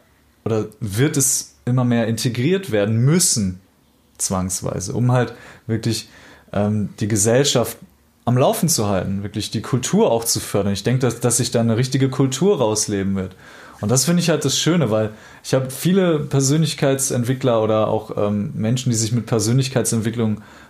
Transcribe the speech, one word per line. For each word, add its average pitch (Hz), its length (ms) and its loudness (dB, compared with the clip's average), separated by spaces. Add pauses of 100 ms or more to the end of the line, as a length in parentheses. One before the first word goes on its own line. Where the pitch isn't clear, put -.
(440)
oder 107 220 2 (140)
wird 113 360 0
es - 380 -2 (100)
immer 127 200 2
mehr 120 240 2
integriert 123 640 -2
werden 107 260 2
müssen, 117 600 2 (580)
zwangsweise, 92 760 -4
um 123 200 2
halt 120 220 0 (320)
wirklich, 113 420 -4 (440)
ähm, 104 460 0
die 113 100 -2
Gesellschaft 113 680 2 (460)
am 123 120 2
Laufen 175 320 2
zu 110 200 0
halten, 95 340 -2
wirklich 101 280 -8
die 110 120 -4
Kultur 160 480 0
auch 117 140 0
zu - 160 -2
fördern. 101 320 -2
Ich 98 100 -6
denke, 123 180 0
dass, - 200 -2
dass 120 160 0
sich 120 160 -2
da 120 80 2
eine 113 160 2
richtige 131 340 0
Kultur 139 480 2
rausleben 104 580 0
wird. 95 200 -6 (440)
Und 104 100 -2
das 127 140 2
finde 175 160 2
ich 170 80 -2
halt 151 160 0
das 135 140 -2
Schöne, 151 320 2
weil 110 200 0 (320)
ich - 120 -4
habe 131 160 0
viele 175 480 2
Persönlichkeitsentwickler 135 1400 0
oder 107 260 2
auch, 107 280 -4
ähm, 104 380 -2
Menschen, 120 360 -2
die 113 60 0
sich 110 160 -2
mit 120 140 -2
Persönlichkeitsentwicklung 113 1160 0 (280)